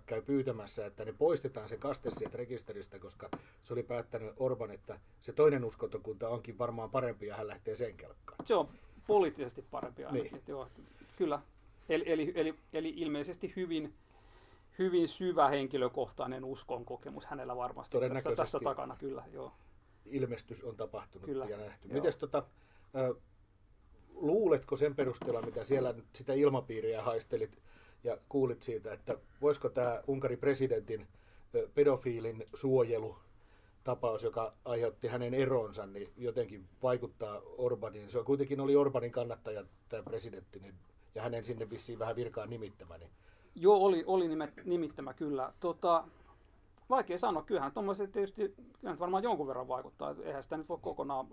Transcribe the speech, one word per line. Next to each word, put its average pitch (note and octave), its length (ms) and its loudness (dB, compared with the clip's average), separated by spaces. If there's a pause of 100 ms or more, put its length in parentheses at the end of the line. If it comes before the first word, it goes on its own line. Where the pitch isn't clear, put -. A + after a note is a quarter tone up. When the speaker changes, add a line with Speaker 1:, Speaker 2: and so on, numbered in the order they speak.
Speaker 1:
käy A2 160 -2
pyytämässä, A#2 640 -2
että G#2 180 -10
ne A2 80 -6
poistetaan C#3 560 2
se A2 80 -6
kaste C3+ 340 -4
sieltä - 260 -8
rekisteristä, G#2+ 640 -8
koska - 300 -14 (360)
se - 80 -10
oli A#2+ 100 -2
päättänyt A#2+ 540 -6
Orban, A#2+ 340 0
että G2 300 -14 (200)
se - 120 -10
toinen C#3+ 320 6
uskontokunta A2 640 -6
onkin A2+ 300 -6
varmaan A#2 320 -4
parempi, A#2 360 -2
ja G2+ 100 -8
hän G#2+ 100 -6
lähtee G#2+ 280 -6
sen A2+ 220 -4
kelkkaan. - 480 -18
Speaker 2:
Se - 100 2
on E3 140 4 (380)
poliittisesti D#3+ 640 4
parempi B2 340 -8
ainakin, C3+ 280 -2
Speaker 1:
Niin. C3+ 140 -14
Speaker 2:
joo, C3+ 220 -10 (480)
kyllä. D3 240 2 (480)
Eli, D#3+ 180 2
eli, E3 280 2
eli, D#3+ 200 2 (180)
eli D#3+ 240 -2
ilmeisesti D#3 600 -4
hyvin, E3 380 -2 (840)
hyvin F3 300 4
syvä E3 400 4
henkilökohtainen C3 960 0
uskonkokemus C3 840 -8
hänellä B2+ 300 -8
varmasti B2 340 -6
tässä, B2+ 80 2
Speaker 1:
Todennäköisesti B2+ 380 2
Speaker 2:
tässä D#3+ 280 0
takana, C3 320 -2
kyllä, C3+ 360 -8
joo. C3 200 -12 (540)
Speaker 1:
ilmestys A#2+ 580 -4
on A2+ 120 -8
tapahtunut G#2 500 -8
Speaker 2:
Kyllä, C3+ 180 -4
Speaker 1:
ja G#2 120 -6
nähty. G#2 320 -14
Speaker 2:
joo. G2+ 60 -8
Speaker 1:
Mites D3 220 2
tota, C#3 280 -2 (520)
ö, B2+ 180 2 (1000)
luuletko D#3+ 640 4
sen C#3+ 180 2
perusteella, B2 480 0
mitä A2+ 220 -6
siellä B2+ 280 4
nyt A2+ 220 -10
sitä C3 180 -4
ilmapiiriä A#2+ 680 2
haistelit A2+ 600 -2 (420)
ja A#2 140 -2 (100)
kuulit C3 340 0
siitä, A2 300 -6
että - 260 -6 (240)
voisiko C#3+ 260 4
tää A#2+ 380 0
Unkarin C3 320 0
presidentin, C3 680 0 (480)
ö, A2+ 200 0
pedofiilin A#2 800 4
suojelu A#2 640 2 (680)
tapaus, A#2 380 0
joka A2+ 300 -2 (120)
aiheutti A#2 440 -2
hänen B2 260 -2
eronsa, A#2 520 0
niin G2 300 -10
jotenkin A2 520 -4 (140)
vaikuttaa A#2+ 580 -2 (180)
Orbaniin? G#2+ 520 -2
Se B2 80 -2
on A2+ 60 -2
kuitenkin C#3 360 2
oli C#3 160 6
Orbanin C3 360 4
kannattaja, A#2 520 -4 (240)
tää A2 140 -6
presidentti, G2 580 -10
niin, F#2+ 140 -18 (400)
ja G#2+ 80 -8
hänen A#2 220 -4
sinne A2 260 -6
vissiin A2+ 280 -10
vähän A2+ 180 -2
virkaan A2+ 340 -6
nimittämä, G2 480 -12
niin E2+ 120 -18 (440)
Speaker 2:
Joo, F#3+ 220 10
oli, F#3 300 6
oli F#3 220 6
nimet-, D#3 360 -4
nimittämä D#3 500 -2
kyllä. C#3+ 460 -2
Tota, E3+ 440 4 (840)
vaikea A#3+ 280 4
sanoa. F3+ 240 2
Kyllähän C#3 300 0
tommoset G3 400 -2
tietysti, G3 420 -2 (260)
kyllähän F3 180 -8
varmaan F#3 240 2
jonkun F#3+ 240 0
verran B2+ 220 -4
vaikuttaa. C3 540 -6
Eihän C#3 200 -6
sitä - 140 -4
nyt D#3 120 -8
voi E3+ 140 -4
kokonaan C#3 500 -4